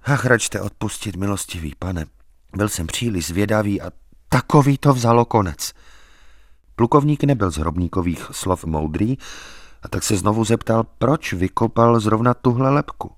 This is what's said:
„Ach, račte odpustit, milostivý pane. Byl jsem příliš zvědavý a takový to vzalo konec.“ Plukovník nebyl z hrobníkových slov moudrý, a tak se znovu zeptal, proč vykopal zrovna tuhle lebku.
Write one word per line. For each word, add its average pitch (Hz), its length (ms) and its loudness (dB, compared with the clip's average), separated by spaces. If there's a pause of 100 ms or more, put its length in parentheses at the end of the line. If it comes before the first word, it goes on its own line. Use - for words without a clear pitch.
„Ach, 139 220 0
račte 117 360 2
odpustit, 101 560 -8
milostivý 92 640 -6
pane. 87 280 -4 (500)
Byl 104 120 0
jsem 85 180 -6
příliš 98 400 -4
zvědavý 101 560 0
a 90 80 -10 (380)
takový 139 500 4
to 143 160 4
vzalo 117 300 4
konec.“ 98 480 -2 (1040)
Plukovník 147 480 2
nebyl 113 260 2
z 82 60 -6
hrobníkových 82 760 -2
slov - 320 -2
moudrý, 80 540 -2 (640)
a - 60 -16
tak - 140 -6
se - 140 0
znovu 107 280 0
zeptal, 113 400 0 (140)
proč - 340 -2
vykopal 117 680 2
zrovna 110 340 2
tuhle 127 360 0
lebku. - 480 -4